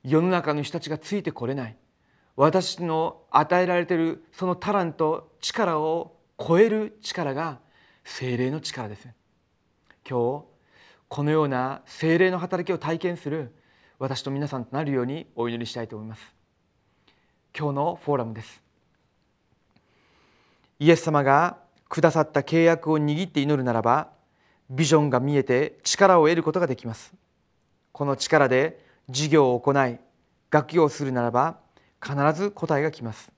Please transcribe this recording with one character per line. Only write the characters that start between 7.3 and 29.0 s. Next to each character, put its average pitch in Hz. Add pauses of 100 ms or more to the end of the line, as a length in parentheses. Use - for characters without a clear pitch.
が 151 (460)
聖 127
霊 127
の 151
力 117
で 104
す。 127 (960)
今 127
日、 - (640)
こ -
の 147
よ 156
う 143
な 131
聖 160
霊 185
の 180
働 180
き 185
を 165
体 165
験 175
す 143
る 147 (460)
私 131
と 135
皆 143
さ 131
ん 117
と 131
な 151
る 143
よ 131
う 120
に 147
お 120
祈 117
り 117
し 117
た 120
い 113
と 113
思 107
い 110
ま 110
す。 - (1200)
今 151
日 135
の 160
フ 147
ォ 147
ー -
ラ 123
ム 113
で 110
す。 - (2250)
イ 151
エ 160
ス 160
様 147
が 143 (300)
く -
だ 160
さ 156
っ 151
た 143
契 165
約 165
を 156
握 151
っ -
て 151
祈 143
る 131
な 123
ら 117
ば、 120 (580)
ビ 131
ジ 151
ョ 151
ン 147
が 123
見 143
え 135
て 131
力 190
を 156
得 165
る 165
こ 156
と 180
が 175
で 127
き 120
ま 110
す。 - (800)
こ 147
の 139
力 143
で 131 (240)